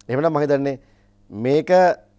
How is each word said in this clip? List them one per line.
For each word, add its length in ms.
එහෙමනම් 240
මම 80
හිතන්නේ 380
මේක 400